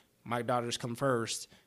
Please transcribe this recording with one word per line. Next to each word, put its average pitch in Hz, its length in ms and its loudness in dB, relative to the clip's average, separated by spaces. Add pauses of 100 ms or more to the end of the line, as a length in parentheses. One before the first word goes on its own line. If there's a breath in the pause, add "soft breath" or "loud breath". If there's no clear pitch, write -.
(260 soft breath)
my 120 160 0
daughters 120 360 0
come 120 180 -4
first. 120 520 0 (200 soft breath)